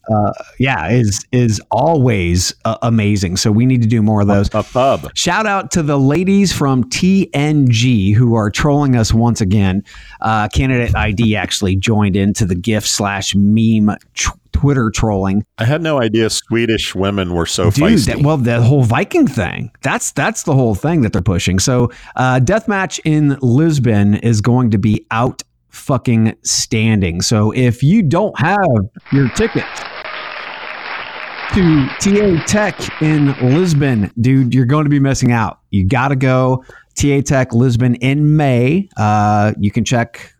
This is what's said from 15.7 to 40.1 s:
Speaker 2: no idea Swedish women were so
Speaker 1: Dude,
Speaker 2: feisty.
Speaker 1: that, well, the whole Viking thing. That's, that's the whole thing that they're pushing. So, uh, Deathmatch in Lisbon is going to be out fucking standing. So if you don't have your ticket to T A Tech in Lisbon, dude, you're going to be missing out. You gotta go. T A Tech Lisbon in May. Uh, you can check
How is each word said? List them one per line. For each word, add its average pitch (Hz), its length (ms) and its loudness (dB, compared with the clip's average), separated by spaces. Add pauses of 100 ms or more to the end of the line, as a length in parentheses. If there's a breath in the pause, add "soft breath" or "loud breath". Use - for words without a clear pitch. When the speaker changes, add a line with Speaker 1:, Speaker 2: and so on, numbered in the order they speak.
Speaker 2:
no 156 180 -2
idea 110 300 2
Swedish 113 640 -2
women 92 400 -2
were 82 120 0
so 95 240 0
Speaker 1:
Dude, 131 140 0
Speaker 2:
feisty. 190 220 2
Speaker 1:
that, 117 160 -4
well, 151 160 2
the 120 240 0
whole 135 200 2
Viking 190 460 0
thing. - 420 -6 (120)
That's, 180 300 -4
that's 185 320 -4
the 156 100 -2
whole 120 200 2
thing 151 280 -2
that 104 100 0
they're 92 100 0
pushing. 92 380 0
So, 123 300 0 (260 loud breath)
uh, 127 240 0
Deathmatch 196 640 -2
in 151 380 2
Lisbon 120 760 2
is 110 240 0
going 120 320 2
to 107 60 2
be 107 340 0
out 120 300 -4 (260)
fucking 113 720 0
standing. 104 800 0
So 107 320 0
if 123 320 0
you 202 180 4
don't 156 380 0
have 190 180 0 (540)
your 135 180 2
ticket - 340 -2 (1900)
to 156 340 4 (120)
T 202 200 2
A 185 240 2
Tech 208 340 -2 (240)
in 151 260 2 (260)
Lisbon, 143 680 0
dude, 127 320 2
you're 127 140 2
going 151 180 0
to 147 60 0
be 143 100 2
missing 131 320 0
out. 113 280 -2 (100)
You 95 160 2
gotta 131 300 0
go. 127 480 0 (320 loud breath)
T 143 160 0
A 139 100 2
Tech 131 300 0
Lisbon 120 440 2
in 147 400 2
May. 143 600 0
Uh, 107 640 2
you 101 120 0
can 117 140 -2
check - 560 -4